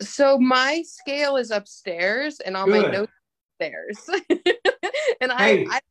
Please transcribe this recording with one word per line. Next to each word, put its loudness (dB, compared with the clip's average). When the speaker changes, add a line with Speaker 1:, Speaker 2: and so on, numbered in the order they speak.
Speaker 1:
So 2
my 2
scale -4
is -4
upstairs -4
and -6
all -2
my 4
Speaker 2:
Good. 0
Speaker 1:
notes -4
upstairs. -10
<laughs> 0
And -2
I, 0
Speaker 2:
Hey, 4
Speaker 1:
I -2